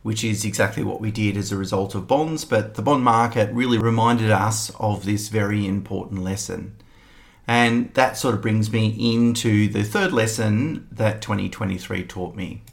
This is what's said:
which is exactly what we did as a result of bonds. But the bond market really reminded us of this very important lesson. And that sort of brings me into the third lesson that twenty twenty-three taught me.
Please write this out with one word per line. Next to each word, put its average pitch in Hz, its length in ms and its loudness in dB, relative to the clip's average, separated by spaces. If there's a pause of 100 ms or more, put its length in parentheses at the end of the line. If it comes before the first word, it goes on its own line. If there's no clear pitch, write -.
which 107 220 -4
is 110 220 -2
exactly 101 360 0
what 101 200 -4
we 110 100 -4
did 104 240 0
as 101 160 -4
a 98 60 -2
result 98 360 -2
of 98 140 -6
bonds. 156 380 0
But 107 300 -2
the 110 60 -6
bond 131 220 2
market 113 480 2
really 120 260 2
reminded 113 540 4
us 104 480 0
of 101 240 -2
this 104 240 -2
very 104 400 0
important 95 560 -4
lesson. 98 540 -6 (680)
And 120 500 2
that 127 200 4
sort 127 180 0
of 101 80 -2
brings 107 300 0
me 110 260 2
into 117 720 4
the 104 160 0
third 190 300 0
lesson 113 760 0
that 107 320 -2
twenty 98 280 -2
twenty-three 95 560 -4
taught 87 300 -8
me. 90 380 -10